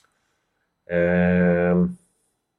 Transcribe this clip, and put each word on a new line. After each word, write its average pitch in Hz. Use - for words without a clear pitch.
Ehm, 90